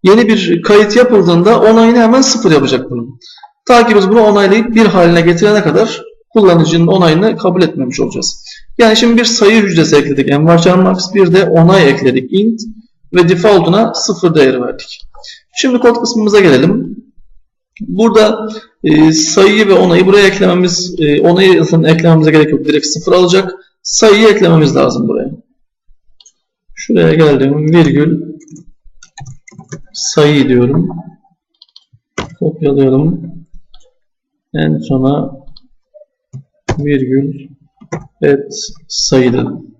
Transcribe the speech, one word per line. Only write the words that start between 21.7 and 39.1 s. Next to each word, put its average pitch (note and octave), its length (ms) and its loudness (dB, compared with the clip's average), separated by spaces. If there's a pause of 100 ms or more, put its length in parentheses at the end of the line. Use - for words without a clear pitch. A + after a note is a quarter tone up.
eklememize D#3+ 480 2
gerek D3+ 200 2
yok. C#3 140 -4
Direkt D3 200 -2
sıfır - 280 -6
alacak. F3+ 380 0 (320)
Sayıyı A3 440 2
eklememiz E3 480 2
lazım C#3 320 -2
buraya. - 220 -6 (1500)
Şuraya D#3 380 0
geldim. C#3+ 400 2
Virgül D#3 680 0 (1700)
sayı D3 540 0
diyorum. B2+ 420 0 (1500)
Kopyalıyorum. C#3+ 840 -2 (1300)
En D#2 240 -2
sona C3+ 540 -4 (1500)
virgül C#3 720 -4 (720)
et C#3+ 320 -2 (340)
sayı B2+ 460 -2